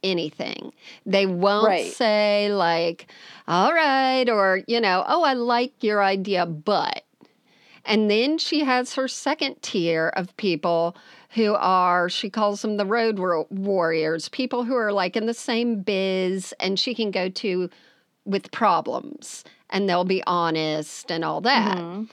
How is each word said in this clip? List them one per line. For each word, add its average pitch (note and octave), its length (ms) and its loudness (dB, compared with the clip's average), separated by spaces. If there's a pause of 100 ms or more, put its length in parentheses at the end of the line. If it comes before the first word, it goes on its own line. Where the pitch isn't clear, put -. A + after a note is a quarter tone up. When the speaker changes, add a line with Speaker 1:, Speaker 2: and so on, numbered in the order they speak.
Speaker 1:
anything. F3 720 -4 (320)
They G3 220 2
won't G3+ 420 4
Speaker 2:
Right. D3 240 0
Speaker 1:
say, G#3 600 2
like, E3+ 540 0 (400)
"All F#3+ 280 4
right," C4+ 540 2
or, G3 380 4
you A#3 140 2
know, F#3 260 2
"Oh, E4 160 2
I C#4 120 2
like B3 480 0
your G#3 200 2
idea, F#3+ 440 2
but." E3+ 580 -2 (800)
And G#3+ 260 2
then B3+ 280 2
she D#4 220 -2
has B3+ 340 0
her C4 140 -2
second C#4 520 -4
tier E3 560 0
of F3+ 200 -6
people E3+ 600 0 (340)
who G#3+ 240 2
are, F3+ 540 4
she F#3+ 220 -6
calls G#3 320 0
them G#3+ 140 -2
the G3+ 100 0
road A3 320 0
wa-, F3 320 0
warriors, E3 800 0
people B3 360 -4
who B3+ 120 -2
are, G#3+ 160 0
like, F#3 240 0
in A3+ 100 -2
the A#3 80 -2
same A#3 460 -2
biz, F#3+ 800 -2
and F#3 180 -2
she B3 160 -4
can G#3+ 160 -2
go F#3+ 180 -2
to F#3 400 -4 (560)
with G3 280 -4
problems, - 920 -2 (280)
and G3 180 0
they'll F3+ 160 2
be F#3+ 240 0
honest D#3 840 -2
and E3 140 -4
all D#3 160 -4
that. G#3 380 2
Speaker 2:
Mm-hmm. F3 340 -8